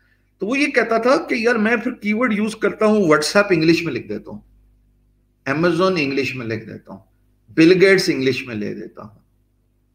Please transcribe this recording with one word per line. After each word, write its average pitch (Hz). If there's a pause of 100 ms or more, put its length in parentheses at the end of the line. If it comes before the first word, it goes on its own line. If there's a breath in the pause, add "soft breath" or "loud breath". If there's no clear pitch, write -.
(400)
तो 190
वो 233
ये 285
कहता 226
था 254
कि 240
यार, 240
मैं 220
फिर 247
keyword 214
use 214
करता -
हूँ, 214
WhatsApp 160
English 165
में 156
लिख 113
देता 104
हूँ, 104 (1040)
Amazon 165
English 135
में 123
लिख 110
देता 104
हूँ, 98 (460)
Bill 165
Gates 185
English 131
में 117
ले 104
देता -
हूँ, - (720)